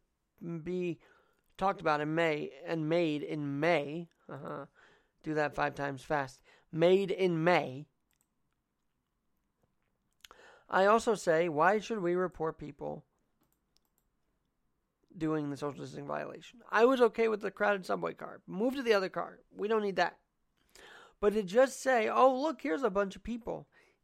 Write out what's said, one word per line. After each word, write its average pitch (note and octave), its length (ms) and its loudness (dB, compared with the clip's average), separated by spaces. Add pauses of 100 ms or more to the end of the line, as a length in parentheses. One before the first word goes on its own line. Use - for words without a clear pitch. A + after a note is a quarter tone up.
(640)
be F3+ 360 -4 (580)
talked G3 240 -2
about D3+ 220 2
in D3+ 120 -2
May D#3 360 0 (160)
and E3 200 -2
made D#3 360 2
in C#3+ 380 -6
May, D#3+ 480 0 (220)
uh-huh, D3 360 -12 (560)
do D#3 120 -4
that D3 200 -2
five D3 200 -2
times C#3 280 -6
fast, C#3 380 -4 (320)
made F3+ 380 4
in F3 340 0
May, D3 420 0 (2750)
I F#3+ 160 4
also A3+ 280 4
say, E3+ 360 2
why E3+ 280 4
should A3 200 -6
we F3 160 0
report E3 420 -4
people D3+ 480 -12 (2250)
doing D#3 320 -2
the C#3 80 -8
social D3 240 -8
distancing C#3+ 240 -12
violation? D3+ 540 -10 (120)
I A3 140 6
was B3+ 160 6
okay A3+ 260 4
with G#3+ 140 -4
the G3 80 -4
crowded G3+ 340 0
subway E3+ 300 -4
car. - 320 -14
Move A3 300 -2
to C#4 60 -6
the A#3 120 4
other F#3+ 160 0
car. - 300 -8 (140)
We F#3 140 -4
don't A3 140 2
need G3 140 -2
that. F3 200 0 (1040)
But G3+ 140 4
to G#3+ 80 0
just A#3 400 2
say, A#3 260 2
"Oh, A#3+ 260 6
look, C#4 280 -2
here's C#4+ 200 -2
a A#3+ 60 4
bunch G3 260 0
of - 80 -20
people F#3+ 460 -8 (360)